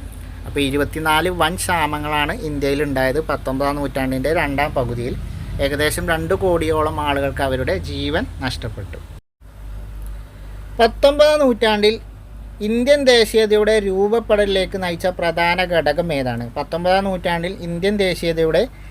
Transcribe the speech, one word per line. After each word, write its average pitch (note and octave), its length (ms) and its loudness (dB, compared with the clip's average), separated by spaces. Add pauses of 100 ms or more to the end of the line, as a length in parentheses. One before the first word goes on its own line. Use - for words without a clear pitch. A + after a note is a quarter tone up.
(460)
അപ്പോൾ - 140 -4
ഇരുപത്തിനാല് D#3 680 2
വൻ F3 280 0
ക്ഷാമങ്ങളാണ് D3+ 760 0
ഇന്ത്യയിൽ C#3+ 500 -2
ഉണ്ടായത് C3 380 0
പത്തൊമ്പതാം C#3 560 -2
നൂറ്റാണ്ടിൻ്റെ C3 580 -2
രണ്ടാം D3 400 0
പകുതിയിൽ. A#2+ 420 -2 (440)
ഏകദേശം D3 480 0
രണ്ട് E3 260 0
കോടിയോളം D#3+ 680 0
ആളുകൾക്ക് C#3 420 -2
അവരുടെ C3+ 360 0
ജീവൻ C#3+ 480 -4 (140)
നഷ്ടപ്പെട്ടു. A2+ 580 -8 (1800)
പത്തൊമ്പതാം D4 580 6
നൂറ്റാണ്ടിൽ A3 600 4 (600)
ഇന്ത്യൻ B3 440 2
ദേശീയതയുടെ A3 720 6
രൂപപ്പെടലിലേക്ക് G3 1040 2
നയിച്ച F3 240 -4
പ്രധാന F3 580 0
ഘടകം E3+ 480 2
ഏതാണ്? A#2+ 420 -2
പത്തൊമ്പതാം F3 500 0
നൂറ്റാണ്ടിൽ F3+ 560 -2
ഇന്ത്യൻ F3 360 -2
ദേശീയതയുടെ E3+ 720 2 (220)